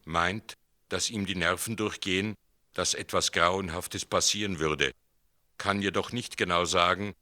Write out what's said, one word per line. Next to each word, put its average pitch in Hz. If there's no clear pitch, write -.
meint, 87
dass 92
ihm 101
die 92
Nerven 90
durchgehen, 98
dass -
etwas -
Grauenhaftes 90
passieren 98
würde, 73
kann 101
jedoch 98
nicht -
genau 87
sagen, 90